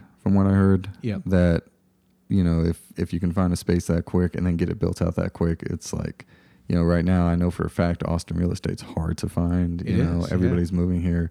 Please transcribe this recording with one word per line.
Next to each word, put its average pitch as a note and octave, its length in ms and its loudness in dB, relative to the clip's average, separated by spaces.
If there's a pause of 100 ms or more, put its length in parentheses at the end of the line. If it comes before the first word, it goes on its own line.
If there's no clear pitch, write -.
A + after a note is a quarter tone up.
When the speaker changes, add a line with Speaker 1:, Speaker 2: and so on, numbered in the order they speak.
(220)
Speaker 1:
from G2 120 2
what G2 120 4
I G2 60 4
heard G2 360 4 (140)
Speaker 2:
Yep. G2+ 240 -4
Speaker 1:
that, F2 380 4 (640)
you G2 140 2
know, E2 220 2
if, E2+ 160 -2 (160)
if F#2 160 -4
you F2 80 -2
can F2 120 0
find F2+ 200 2
a F2+ 40 -2
space F2 320 0
that E2+ 180 0
quick F2+ 280 0
and F#2 120 -2
then E2+ 100 0
get E2+ 140 0
it - 80 -6
built F2+ 240 -2
out E2+ 140 0
that F2+ 180 -2
quick, E2+ 300 -2
it's - 280 -8
like, - 340 -8 (420)
you E2 60 0
know, E2+ 80 2
right E2+ 220 2
now F2+ 220 2
I E2+ 100 2
know F2 140 0
for E2+ 160 -4
a E2 40 -6
fact E2+ 340 -2
Austin E2+ 340 -4
real F2 140 0
estate's - 300 -6
hard E2 360 -4
to F2 100 -6
find. F2 540 -2
Speaker 2:
It - 60 -8
Speaker 1:
You F2+ 160 2
know, E2+ 160 0
Speaker 2:
is, F2 80 -2
yeah. F2+ 60 -4
Speaker 1:
everybody's F2 380 0
moving F2 300 0
here. E2+ 280 0